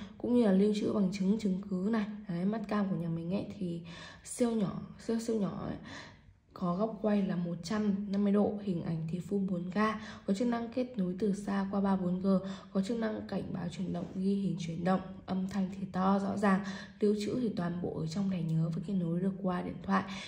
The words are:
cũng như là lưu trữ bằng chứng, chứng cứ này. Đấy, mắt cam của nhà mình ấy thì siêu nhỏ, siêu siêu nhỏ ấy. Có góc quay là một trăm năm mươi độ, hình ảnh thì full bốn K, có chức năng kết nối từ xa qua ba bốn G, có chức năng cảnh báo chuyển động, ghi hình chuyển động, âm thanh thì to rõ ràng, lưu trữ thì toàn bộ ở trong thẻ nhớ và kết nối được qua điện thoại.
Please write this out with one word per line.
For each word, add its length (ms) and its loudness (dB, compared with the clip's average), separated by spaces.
cũng 160 0
như 100 6
là 80 6
lưu 280 8
trữ 120 0
bằng 200 4
chứng, 260 2
chứng 320 0
cứ 220 0
này. 140 2
Đấy, 160 -2
mắt 240 0
cam 220 0
của 60 0
nhà 120 -2
mình 260 -2
ấy 120 -2
thì 240 -4
siêu 260 0
nhỏ, 300 0
siêu 220 -2
siêu 200 0
nhỏ 260 -2
ấy. 100 -4
Có 220 -2
góc 280 -2
quay 200 4
là 140 0
một 260 -2
trăm 500 0
năm 120 2
mươi 80 4
độ, 300 4
hình 200 -2
ảnh 280 -2
thì 100 -4
full 160 0
bốn 240 -2
K, 40 -6
có 80 2
chức 140 0
năng 200 0
kết 300 -4
nối 200 0
từ 160 2
xa 360 -2
qua 100 0
ba 160 4
bốn 240 0
G, 60 -2
có 100 2
chức 160 -2
năng 300 -2
cảnh 140 -2
báo 180 -4
chuyển 220 -4
động, 120 -4
ghi 200 2
hình 240 0
chuyển 260 -4
động, 160 4
âm 220 -2
thanh 200 0
thì 140 -6
to 260 4
rõ 180 0
ràng, 280 4
lưu 200 6
trữ 200 -2
thì 160 2
toàn 260 -2
bộ 180 -4
ở 60 -2
trong 240 0
thẻ 120 0
nhớ 320 2
và 120 -4
kết 80 -2
nối 260 2
được 120 2
qua 200 0
điện 200 -6
thoại. 220 2